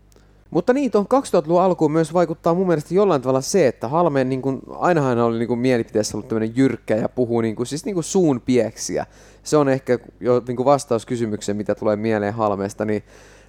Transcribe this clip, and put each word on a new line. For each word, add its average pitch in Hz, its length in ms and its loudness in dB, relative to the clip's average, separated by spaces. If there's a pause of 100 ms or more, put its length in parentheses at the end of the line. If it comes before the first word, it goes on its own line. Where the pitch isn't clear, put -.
(540)
Mutta 175 180 0
niin, 262 180 0
tuohon 208 180 0
kaksituhatta-luvun 175 540 2
alkuun 160 300 2
myös 160 200 0
vaikuttaa 170 420 0
mun 190 120 0
mielestä 165 280 -2
jollain 180 280 2
tavalla 131 180 0
se, 131 260 2
että 117 220 -2
Halme, 143 360 2
niin 131 180 -4
kuin, 135 180 -4 (100)
ainahan 135 480 0
oli, 117 200 2
niin 117 100 -2
kuin, 117 100 -2
mielipiteessä 117 580 0
ollut 104 120 -10
tämmönen 113 280 -2
jyrkkä 123 400 0
ja - 120 -2
puhuu, 117 320 -2
niin 113 160 -2
kuin, 123 100 -4
siis, 143 180 -8
niin 208 100 -6
kuin, 165 100 -4
suun 156 360 2
pieksiä. 110 680 -2 (360)
Se - 140 -2
on 147 120 4
ehkä 131 300 0 (220)
jo, 123 260 2
niin 123 100 -6
kuin, 123 100 0
vastaus 131 400 0
kysymykseen, 107 500 -4
mitä 104 180 -2
tulee 107 220 0
mieleen 107 380 0
Halmeesta, 104 500 -2
niin, 107 180 -4 (460)